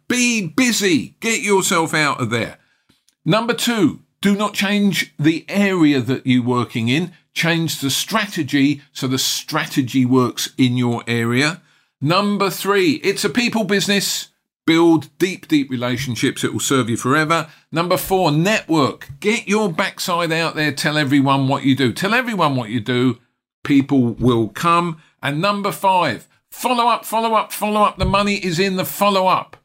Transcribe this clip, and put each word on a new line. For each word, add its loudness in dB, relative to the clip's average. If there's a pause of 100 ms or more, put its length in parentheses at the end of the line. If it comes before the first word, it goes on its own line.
be 0
busy. 0
Get -2
yourself 0
out 0
of -4
there. -4 (640)
Number 0
two, 0 (200)
do 2
not -2
change 0
the 0
area 2
that -4
you're 2
working -2
in. 0 (200)
Change -2
the -2
strategy 0 (100)
so -6
the -2
strategy -2
works 0
in 2
your -2
area. -2 (380)
Number 0
three, 0
it's -2
a -2
people 0
business. -2 (380)
Build 4 (100)
deep, -4
deep 0
relationships. -4
It -4
will -6
serve 0
you -2
forever. 0 (240)
Number 0
four, 0
network. 0 (100)
Get -2
your 0
backside -4
out -2
there. -2
Tell -2
everyone 2
what 0
you 4
do. 2
Tell -2
everyone 0
what -4
you -4
do. 0 (460)
People 4
will 2
come. 0 (240)
And -4
number -2
five, 0 (220)
follow -2
up, 0
follow -2
up, -2
follow -2
up. 2
The -2
money 2
is -4
in 0
the -2
follow 0
up. -2